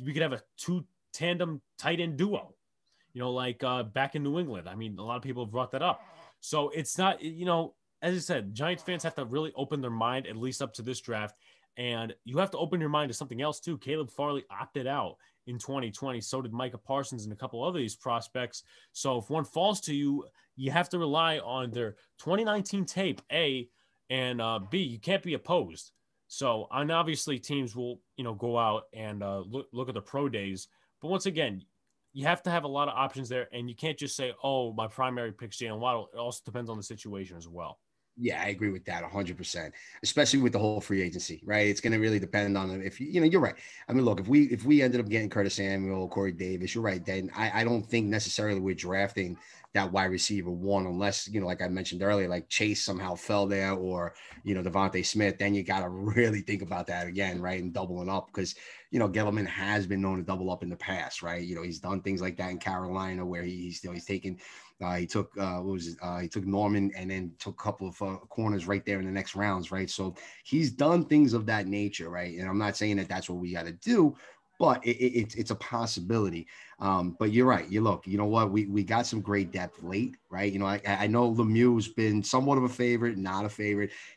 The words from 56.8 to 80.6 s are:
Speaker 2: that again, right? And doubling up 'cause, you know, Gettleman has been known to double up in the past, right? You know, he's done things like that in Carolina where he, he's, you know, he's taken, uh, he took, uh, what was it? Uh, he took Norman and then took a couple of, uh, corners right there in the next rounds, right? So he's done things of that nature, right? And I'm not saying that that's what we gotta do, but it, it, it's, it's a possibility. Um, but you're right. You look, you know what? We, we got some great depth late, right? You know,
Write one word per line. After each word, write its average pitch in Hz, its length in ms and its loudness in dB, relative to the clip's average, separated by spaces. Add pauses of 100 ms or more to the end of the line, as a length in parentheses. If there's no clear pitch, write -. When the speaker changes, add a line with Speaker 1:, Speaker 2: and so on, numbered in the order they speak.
Speaker 2:
that 87 180 -4
again, 90 340 -2
right? 90 220 -2
And 90 100 -4
doubling 87 380 -4
up 98 220 -4
'cause, - 240 -4 (340)
you - 80 -2
know, 113 100 4
Gettleman 104 380 2
has 98 400 0
been 95 160 0
known 95 160 2
to 92 60 -4
double 92 260 -2
up 90 140 -4
in 87 60 -6
the 87 80 -6
past, 90 440 -6
right? 87 220 -4
You 87 100 -6
know, 85 80 -6
he's 82 180 -8
done 92 220 -4
things 95 200 -2
like 92 160 -4
that 92 120 -4
in 90 80 -6
Carolina 92 640 -4
where 87 200 -6
he, 90 200 -6
he's, 87 200 -10
you 90 80 -8
know, - 20 -8
he's 87 120 -10
taken, 95 340 -4 (420)
uh, 90 140 -2
he 87 100 0
took, 98 320 -2
uh, 92 200 -2
what 95 160 -2
was 85 160 -4
it? 82 120 -10
Uh, 90 180 -4
he 87 100 -4
took 98 160 -4
Norman 101 500 2
and 92 160 -6
then 92 260 -4
took - 180 -10
a - 80 -14
couple 101 260 -4
of, - 120 -10
uh, 95 160 -4 (120)
corners 104 360 0
right 98 200 0
there 98 140 0
in 95 60 -4
the 95 60 -4
next 95 240 -4
rounds, 98 360 0
right? 95 180 -2
So 92 260 -4 (300)
he's 147 260 2
done 156 340 4
things 147 280 8
of 113 140 2
that 107 200 2
nature, 98 420 -2
right? 87 300 -6
And 92 80 -4
I'm 95 100 0
not 104 200 0
saying 104 180 2
that 95 140 -2
that's 92 200 -6
what 87 100 -4
we 90 120 -4
gotta 85 220 -6
do, 170 420 6 (440)
but 156 260 6
it, 120 120 4
it, 120 220 4
it's, 110 160 -2
it's 107 160 -2
a 107 40 0
possibility. 101 920 0 (320)
Um, 90 400 2
but 110 120 4
you're 123 140 8
right. 95 240 6
You 104 120 2
look, 101 260 2
you 95 100 2
know 104 80 4
what? 107 260 4
We, 104 160 2
we 101 160 2
got 113 220 2
some 113 140 -2
great 98 320 0
depth 90 320 -6
late, 101 320 -2 (140)
right? 98 220 0
You 98 80 -2
know, 98 80 2